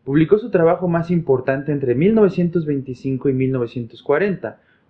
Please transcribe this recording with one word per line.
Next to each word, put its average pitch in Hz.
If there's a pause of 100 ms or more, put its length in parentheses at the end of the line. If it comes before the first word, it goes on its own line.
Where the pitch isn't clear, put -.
publicó 156
su 233
trabajo 175
más 165
importante 139
entre 135
mil 180
novecientos 175
veinticinco 135
y 135
mil 131
novecientos 120
cuarenta, 156 (300)